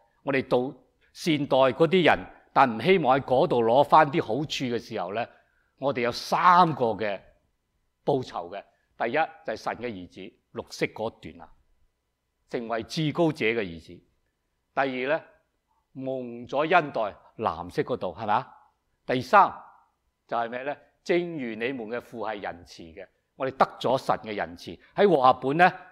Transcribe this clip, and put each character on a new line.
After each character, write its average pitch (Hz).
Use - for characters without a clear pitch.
我 139
哋 131
到 131
善 -
待 135
嗰 135
啲 180
人， 95
但 127
唔 -
希 180
望 135
喺 131
嗰 139
度 123
攞 120
返 156
啲 156
好 110
處 151
嘅 120
時 107
候 90
呢， 113
我 135
哋 123
有 120
三 175
個 123
嘅 101
報 135
酬 87
嘅。 98
第 117
一 -
就 -
係 -
神 104
嘅 113
兒 92
子， -
綠 113
色 -
嗰 110
段 80
啊， 80
成 120
為 113
至 156
高 165
者 127
嘅 117
兒 85
子。 -
第 131
二 135
呢， 156
蒙 127
咗 131
恩 156
待， 120
藍 87
色 156
嗰 120
度， 98
係 110
咪 104
啊？ 127
第 127
三 202
就 -
係 117
咩 123
呢？ 143
正 175
如 123
你 117
們 117
嘅 120
父 117
係 107
仁 85
慈 -
嘅， 87
我 131
哋 131
得 214
咗 127
神 -
嘅 110
仁 87
慈。 -
喺 202
和 156
合 127
本 135
呢， 175